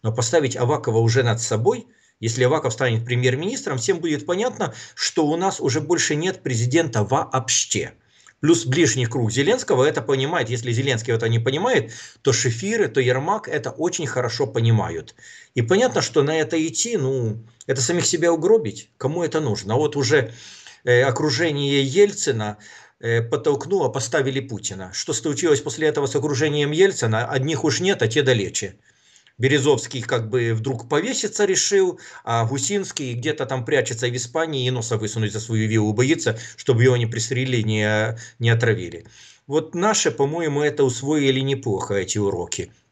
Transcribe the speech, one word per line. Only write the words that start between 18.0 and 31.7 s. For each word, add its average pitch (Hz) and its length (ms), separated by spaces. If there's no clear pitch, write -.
себя 170 260
угробить. 202 640
Кому 165 280
это 156 160
нужно? 110 340
А - 20
вот 147 200
уже, 135 360
э, 123 180
окружение 143 800
Ельцина, 131 760
э, 117 220
подтолкнуло, 143 680
поставили 135 520
Путина. 95 520
Что - 200
случилось 151 480
после 151 280
этого 147 180
с - 80
окружением 147 560
Ельцина? 139 560
Одних 143 380
уж 147 160
нет, 190 220
а 110 60
те 135 140
далече. 104 540
Березовский 135 640
как 113 280
бы 117 220
вдруг 113 360
повеситься 208 560
решил, 185 560